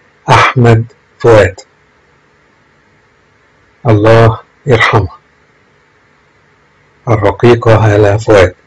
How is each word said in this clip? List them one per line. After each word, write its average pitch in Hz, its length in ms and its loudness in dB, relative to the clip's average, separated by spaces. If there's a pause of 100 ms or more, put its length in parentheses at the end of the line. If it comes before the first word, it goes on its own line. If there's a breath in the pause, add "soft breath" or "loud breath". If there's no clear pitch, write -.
(280)
أحمد 117 560 0 (340)
فؤاد، 104 420 0 (2250)
الله 113 540 0 (260)
يرحمه، 113 420 -2 (2000)
الرقيقة 113 680 0
هالة 107 400 0
فؤاد. 101 380 0 (120)